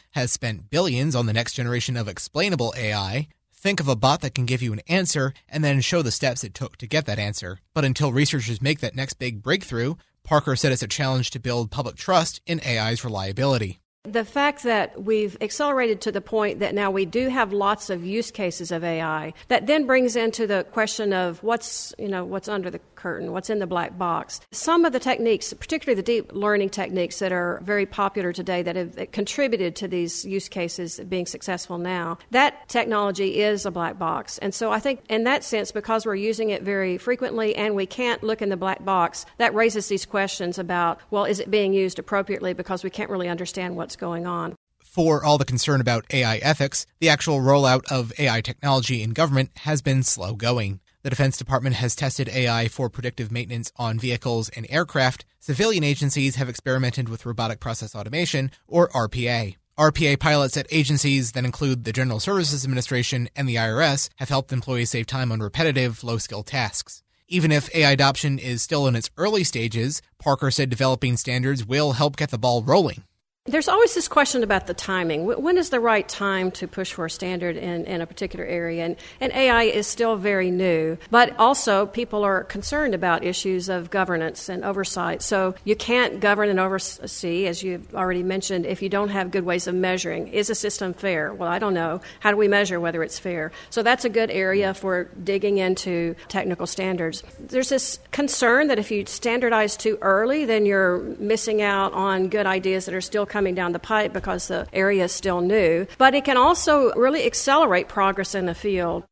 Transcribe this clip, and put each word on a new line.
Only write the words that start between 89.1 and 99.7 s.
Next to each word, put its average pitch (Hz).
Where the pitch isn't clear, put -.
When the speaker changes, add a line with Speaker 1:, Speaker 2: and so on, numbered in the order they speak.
Speaker 2:
have 196
good 185
ways 180
of 180
measuring. 185
Is 208
a 226
system 202
fair? 170
Well, 180
I 175
don't 202
know. 165
How 208
do 202
we 208
measure 196
whether 170
it's -
fair? 170
So -
that's 247
a -
good 220
area 190
for 185
digging 196
into 180
technical 185
standards. 180
There's 254
this -
concern 277
that 247
if 208
you 202
standardize 233